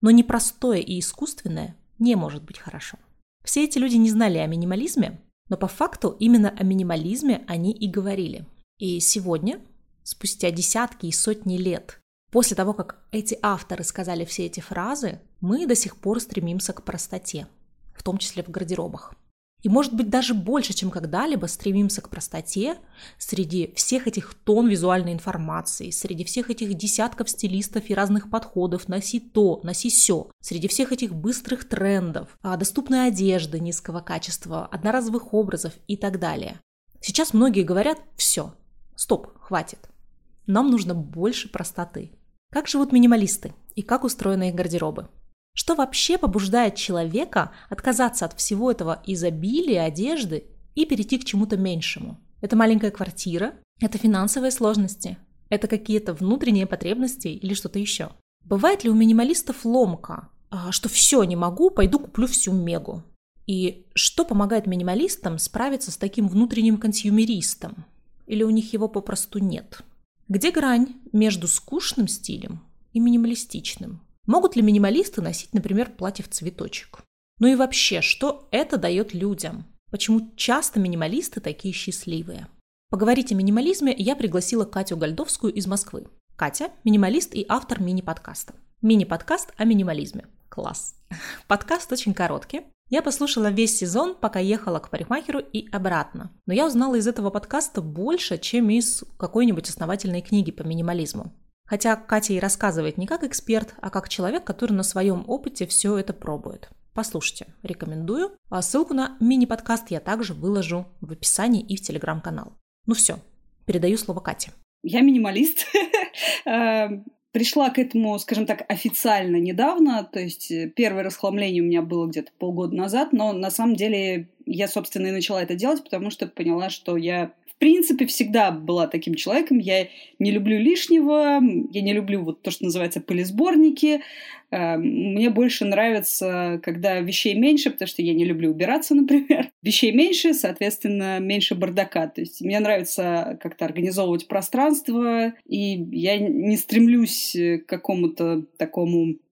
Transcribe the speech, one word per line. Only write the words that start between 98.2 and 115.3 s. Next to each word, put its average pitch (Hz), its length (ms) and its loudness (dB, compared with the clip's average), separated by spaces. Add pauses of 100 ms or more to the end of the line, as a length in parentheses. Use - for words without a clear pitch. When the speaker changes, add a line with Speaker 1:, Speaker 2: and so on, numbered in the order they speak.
Speaker 1:
чем 233 320 2
из 226 340 0 (140)
какой-нибудь 208 500 2
основательной 175 520 -4
книги 185 300 0
по - 120 -12
минимализму. 170 720 -4 (340)
Хотя 214 300 0
Катя 214 360 -2
и 185 60 0
рассказывает 175 580 0
не 185 100 -4
как 320 180 -4
эксперт, 220 580 -2
а 196 80 -8
как 190 180 -6
человек, 220 360 -2
который 220 280 -2
на 190 120 2
своём 185 420 0
опыте - 400 -6
всё 202 320 0
это 190 140 -6
пробует. - 580 -10 (240)
Послушайте, - 540 -6 (140)
рекомендую. 170 680 -6 (180)
А 185 140 -4
ссылку 302 320 0
на 262 260 -2
мини-подкаст 226 720 2
я 160 100 -4
также 208 320 -4
выложу 175 540 -2 (140)
в 160 120 -12
описании 202 500 2
и 196 140 -6
в - 60 -10
Telegram-канал. 156 720 -8 (340)
Ну 226 80 2
всё, - 240 0 (480)
передаю 180 320 2
слово 180 220 -8
Кате. - 320 -8 (300)
Speaker 2:
Я 175 180 0
минималист. 247 640 4 (400)